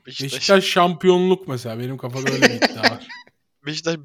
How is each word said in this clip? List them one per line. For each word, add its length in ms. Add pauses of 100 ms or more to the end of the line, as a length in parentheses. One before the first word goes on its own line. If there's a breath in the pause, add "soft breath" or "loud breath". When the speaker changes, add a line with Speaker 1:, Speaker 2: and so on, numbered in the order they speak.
Speaker 1:
Beşiktaş. 260
Speaker 2:
Beşiktaş 320
şampiyonluk 840
mesela. 300
Benim 200
kafada 340
öyle 140
bir 80
iddia 280
var. 240 (280)
Speaker 1:
<laughs> 320
Beşiktaş 380